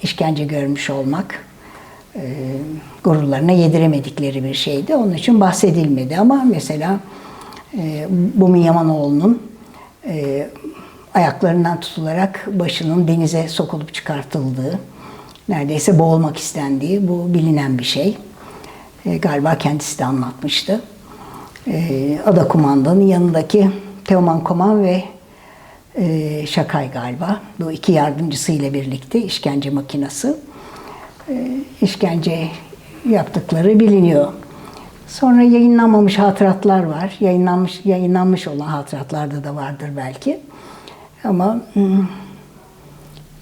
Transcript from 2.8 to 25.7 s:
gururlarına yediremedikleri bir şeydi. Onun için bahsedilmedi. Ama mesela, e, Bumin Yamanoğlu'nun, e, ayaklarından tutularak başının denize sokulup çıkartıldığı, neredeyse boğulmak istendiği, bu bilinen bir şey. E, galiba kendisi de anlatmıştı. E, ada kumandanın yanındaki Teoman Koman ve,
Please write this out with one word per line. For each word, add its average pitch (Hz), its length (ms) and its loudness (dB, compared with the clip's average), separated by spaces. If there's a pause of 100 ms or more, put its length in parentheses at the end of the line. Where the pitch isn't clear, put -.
gururlarına 151 480 2
yediremedikleri 156 920 2
bir 135 100 -4
şeydi. 147 420 -2
Onun 214 180 0
için 220 280 2
bahsedilmedi. 156 760 2
Ama 254 340 4
mesela, 160 480 -2 (760)
e, 156 320 -6
Bumin 180 520 4
Yamanoğlu'nun, 165 800 2 (680)
e, 143 400 -4 (680)
ayaklarından 170 640 2
tutularak 175 760 -4
başının 170 540 0
denize 160 400 0
sokulup - 460 -6
çıkartıldığı, 139 840 -6 (720)
neredeyse 156 500 2
boğulmak 160 380 2
istendiği, 151 720 -2
bu 175 260 -2
bilinen 147 460 0
bir 123 40 -6
şey. 156 340 -2 (880)
E, 170 120 -2
galiba 156 400 0
kendisi - 420 -4
de 135 60 -2
anlatmıştı. 135 760 -4 (840)
E, 151 580 -2
ada 175 220 4
kumandanın 156 600 4
yanındaki 175 640 2 (340)
Teoman 170 380 2
Koman 196 400 0
ve, 185 200 0 (960)